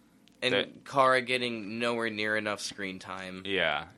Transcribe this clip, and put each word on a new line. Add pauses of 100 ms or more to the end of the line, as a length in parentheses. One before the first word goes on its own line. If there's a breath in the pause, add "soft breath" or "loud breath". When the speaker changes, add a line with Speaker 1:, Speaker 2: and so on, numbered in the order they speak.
(420 soft breath)
Speaker 1:
And
Speaker 2:
that
Speaker 1:
Kara
getting
nowhere
near
enough
screen
time.
Speaker 2:
Yeah, (120)